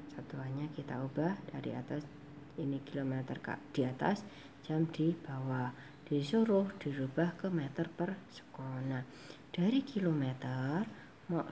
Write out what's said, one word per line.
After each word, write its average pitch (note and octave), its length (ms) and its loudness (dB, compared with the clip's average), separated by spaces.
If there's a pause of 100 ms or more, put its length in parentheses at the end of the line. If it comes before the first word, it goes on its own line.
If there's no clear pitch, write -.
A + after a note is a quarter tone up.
(120)
Satuannya C3+ 640 -4
kita C3+ 240 -4
ubah D3 320 2 (160)
dari C3+ 240 -4
atas, C3 320 -4 (560)
ini C#3 240 0
kilometer, C3 560 -2
Kak, - 320 -6
di B2+ 160 4
atas, D3+ 320 2 (400)
jam D#3+ 320 2
di E3 240 4
bawah. C3 560 -2 (320)
Disuruh G3 720 4
dirubah C#3+ 640 0
ke F#3+ 80 0
meter E3 400 0
per F#3 320 -2 (160)
sekon. C3 560 -4
Nah, B2+ 120 -2 (440)
dari A3 320 4
kilometer C#3 1040 2 (480)
mau E3 200 2